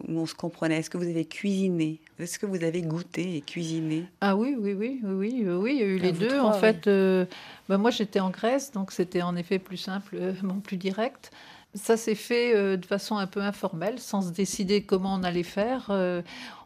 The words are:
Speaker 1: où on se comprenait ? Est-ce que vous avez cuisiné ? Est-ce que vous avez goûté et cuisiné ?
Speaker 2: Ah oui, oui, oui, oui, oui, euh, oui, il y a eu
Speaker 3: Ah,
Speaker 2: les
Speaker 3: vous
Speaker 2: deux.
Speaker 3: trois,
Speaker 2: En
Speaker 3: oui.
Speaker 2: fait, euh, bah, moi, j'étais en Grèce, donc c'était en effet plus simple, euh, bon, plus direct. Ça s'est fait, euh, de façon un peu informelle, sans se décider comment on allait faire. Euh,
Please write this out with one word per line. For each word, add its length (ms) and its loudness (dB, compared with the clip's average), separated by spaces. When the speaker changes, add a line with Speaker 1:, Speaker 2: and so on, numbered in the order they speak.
Speaker 1:
où 100 -2
on 80 0
se 80 -8
comprenait ? 440 -2
Est-ce 120 -4
que 80 -6
vous 120 -2
avez 160 0
cuisiné ? 720 0
Est-ce 220 -8
que 60 -2
vous 180 -2
avez 180 0
goûté 540 -4
et 60 -4
cuisiné ? 640 -4
Speaker 2:
Ah 160 4
oui, 200 0
oui, 160 -2
oui, 300 -4
oui, 100 -4
oui, 320 0
euh, 120 2
oui, 160 0
il 80 2
y 20 4
a 40 2
eu 120 2
Speaker 3:
Ah, 60 0
Speaker 2:
les 80 6
Speaker 3:
vous 80 -2
Speaker 2:
deux. 80 2
Speaker 3:
trois, 220 4
Speaker 2:
En 20 6
Speaker 3:
oui. 80 2
Speaker 2:
fait, 260 4
euh, 380 6
bah, 100 4
moi, 140 4
j'étais 300 0
en 80 0
Grèce, 420 0
donc 220 -4
c'était 280 0
en 140 0
effet 240 -2
plus 160 -10
simple, 420 -6
euh, 140 -2
bon, 200 -2
plus 160 -8
direct. 540 -4
Ça 220 2
s'est 200 0
fait, 380 2
euh, 220 4
de 100 -6
façon 300 -2
un 120 0
peu 140 -6
informelle, 560 -2
sans 260 -2
se 80 -2
décider 520 0
comment 320 0
on 80 -2
allait 180 0
faire. 480 -2
Euh, 320 2